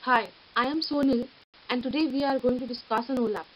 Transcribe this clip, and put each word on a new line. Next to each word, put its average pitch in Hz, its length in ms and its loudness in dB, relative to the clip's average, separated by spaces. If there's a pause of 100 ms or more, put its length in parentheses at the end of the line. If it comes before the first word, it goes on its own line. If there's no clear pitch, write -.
Hi, 233 220 2 (260)
I 240 120 0
am 302 160 -2
Sonal, 269 440 2 (420)
and 247 140 -2
today 277 240 0
we 269 160 0
are 269 160 0
going 247 220 0
to 262 80 -8
discuss 240 420 -4
on 269 60 0
olap 214 400 -2